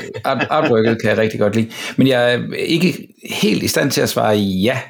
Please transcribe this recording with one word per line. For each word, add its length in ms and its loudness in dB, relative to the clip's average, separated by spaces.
art-, 240 -2
artworket 520 2
kan 80 0
jeg 80 0
rigtig 220 0
godt 160 2
lide. 160 0
Men 100 4
jeg 260 4
er 220 -4
ikke 520 0
helt 320 0
i 40 0
stand 240 0
til 100 0
at 80 0
svare, 280 2
"Ja, 420 0